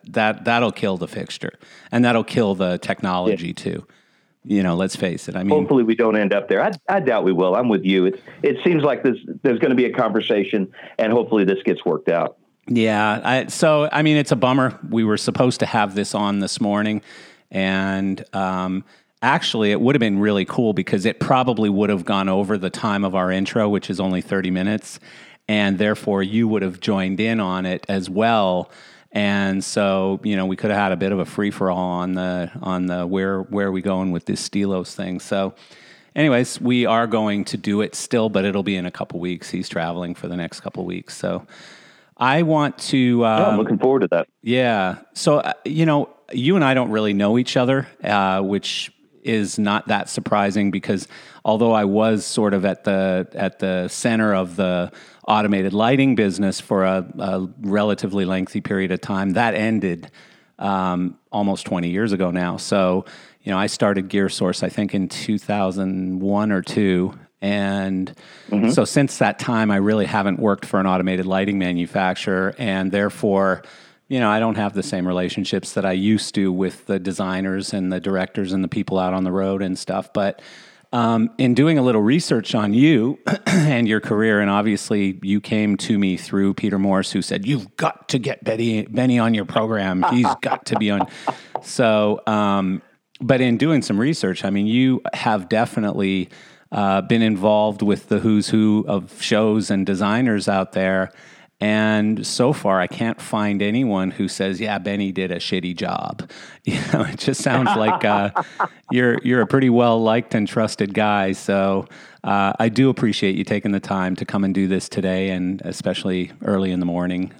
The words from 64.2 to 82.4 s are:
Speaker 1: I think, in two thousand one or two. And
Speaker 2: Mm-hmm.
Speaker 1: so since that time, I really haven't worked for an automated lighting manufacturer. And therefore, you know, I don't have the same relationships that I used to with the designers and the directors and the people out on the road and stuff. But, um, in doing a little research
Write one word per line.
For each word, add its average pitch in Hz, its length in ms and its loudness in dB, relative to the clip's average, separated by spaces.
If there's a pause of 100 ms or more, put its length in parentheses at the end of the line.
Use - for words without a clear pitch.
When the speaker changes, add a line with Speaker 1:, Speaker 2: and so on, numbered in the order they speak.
Speaker 1:
I 87 60 0
think, 104 260 -4
in 95 140 0
two - 280 -4
thousand 95 840 -2
one 101 320 0
or 92 80 0
two. 95 520 0 (280)
And 98 720 -2 (360)
Speaker 2:
Mm-hmm. 104 200 2
Speaker 1:
so 110 160 4
since - 320 0
that 104 220 2
time, 110 320 0
I 101 60 2
really 104 280 2
haven't 98 340 0
worked 104 260 0
for 101 140 0
an 95 80 2
automated 92 380 0
lighting 95 340 0
manufacturer. 92 1000 -2
And 95 340 -2
therefore, 98 720 0 (440)
you 131 120 -2
know, 113 100 2
I 107 100 2
don't 113 160 0
have 101 180 -2
the 98 100 -4
same 92 240 -4
relationships 90 640 -4
that 98 120 -2
I 95 60 0
used 101 440 0
to 98 180 0
with 92 320 -4
the 98 140 -2
designers 95 760 -4
and 92 180 -2
the 92 80 -2
directors 95 540 -2
and 95 100 0
the 90 40 -2
people 95 320 -2
out 92 140 0
on 92 120 0
the 92 60 -2
road 95 320 0
and 92 140 -4
stuff. - 360 -6
But, 101 280 -2 (520)
um, 117 440 2
in 123 180 2
doing 151 220 4
a 135 40 4
little 120 220 4
research 127 520 0